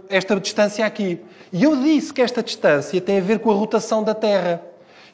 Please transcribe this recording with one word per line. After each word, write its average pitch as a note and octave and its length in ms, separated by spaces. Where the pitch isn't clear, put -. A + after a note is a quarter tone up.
esta F#3+ 320
distância G#3 440
aqui. G3+ 360
E F#3 100
eu D4+ 140
disse C#4+ 360
que C4 100
esta A3+ 200
distância D#3+ 580
tem G3 180
a - 20
ver G3 200
com A3+ 100
a G#3 40
rotação G#3+ 480
da G#3+ 120
Terra. F#3 480